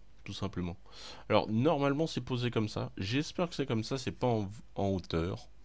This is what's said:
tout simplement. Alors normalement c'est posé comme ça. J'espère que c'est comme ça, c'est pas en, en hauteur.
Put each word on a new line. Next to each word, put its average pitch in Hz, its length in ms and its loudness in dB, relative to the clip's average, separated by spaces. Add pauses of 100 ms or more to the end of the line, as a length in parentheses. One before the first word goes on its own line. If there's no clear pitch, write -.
(240)
tout 101 80 -8
simplement. 90 440 -2 (520)
Alors 104 200 6
normalement 139 600 4
c'est - 120 -4
posé 123 300 0
comme 110 180 2
ça. 120 280 -4
J'espère 139 520 0
que - 60 -12
c'est 139 120 0
comme 110 180 2
ça, 135 120 -2
c'est 127 140 -4
pas 127 160 0
en, 110 240 2 (240)
en 98 140 2
hauteur. 90 600 0 (160)